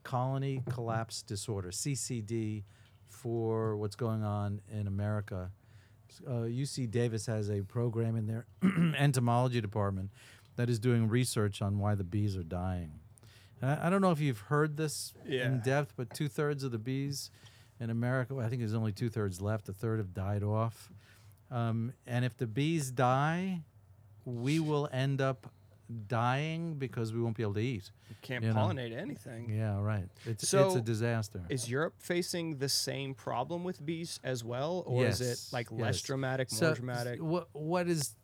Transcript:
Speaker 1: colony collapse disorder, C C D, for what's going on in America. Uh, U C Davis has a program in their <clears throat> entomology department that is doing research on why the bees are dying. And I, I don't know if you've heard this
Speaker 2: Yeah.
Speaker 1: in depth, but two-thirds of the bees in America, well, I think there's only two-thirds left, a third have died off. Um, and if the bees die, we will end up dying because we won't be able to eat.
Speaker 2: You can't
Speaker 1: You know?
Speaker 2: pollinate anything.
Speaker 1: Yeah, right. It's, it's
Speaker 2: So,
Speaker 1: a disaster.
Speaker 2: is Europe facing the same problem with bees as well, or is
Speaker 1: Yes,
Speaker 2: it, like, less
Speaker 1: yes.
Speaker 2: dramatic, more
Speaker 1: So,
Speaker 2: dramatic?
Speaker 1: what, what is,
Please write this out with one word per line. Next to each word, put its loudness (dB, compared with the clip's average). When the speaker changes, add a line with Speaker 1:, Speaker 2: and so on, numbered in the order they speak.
Speaker 1:
colony -2
collapse -2
disorder, -4
C -2
C -4
D, -2
for 0
what's -4
going 0
on 0
in -2
America. -2
Uh, -2
U -2
C -4
Davis 2
has 0
a 0
program 0
in 0
their -4
<clears throat> 4
entomology 6
department 0
that 2
is 2
doing 6
research 2
on 2
why 4
the -2
bees 0
are -4
dying. -2
And 2
I, 0
I 4
don't 4
know 6
if 2
you've 2
heard 2
this -4
Speaker 2:
Yeah. 0
Speaker 1:
in 2
depth, 2
but -6
two-thirds -2
of -2
the -4
bees -4
in -4
America, 0
well, -2
I 0
think -2
there's 0
only 0
two-thirds -2
left, -2
a -8
third -2
have -6
died -2
off. -2
Um, 0
and 0
if -2
the -2
bees 0
die, 2
we 0
will 2
end 0
up 0
dying 0
because -4
we 0
won't 0
be 0
able 0
to 0
eat. -2
Speaker 2:
You -14
can't -4
Speaker 1:
You 4
know? 4
Speaker 2:
pollinate 0
anything. -8
Speaker 1:
Yeah, 0
right. -2
It's, -4
it's -2
Speaker 2:
So, 6
Speaker 1:
a 4
disaster. 0
Speaker 2:
is -2
Europe -2
facing -2
the -2
same -2
problem -4
with -6
bees -6
as -2
well, -4
or 4
is 4
Speaker 1:
Yes, -2
Speaker 2:
it, -8
like, -4
less 0
Speaker 1:
yes. -2
Speaker 2:
dramatic, -2
more -4
Speaker 1:
So, 4
Speaker 2:
dramatic? -4
Speaker 1:
what, 0
what 0
is, 0